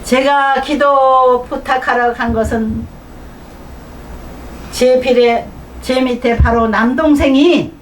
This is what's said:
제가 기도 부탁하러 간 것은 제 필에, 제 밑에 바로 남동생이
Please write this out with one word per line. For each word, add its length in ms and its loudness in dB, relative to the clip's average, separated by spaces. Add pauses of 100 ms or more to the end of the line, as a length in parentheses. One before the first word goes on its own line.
제가 580 2
기도 880 2
부탁하러 640 -2
간 200 -4
것은 540 -2 (1800)
제 280 2
필에, 480 2 (340)
제 200 0
밑에 360 0
바로 300 2
남동생이 1120 2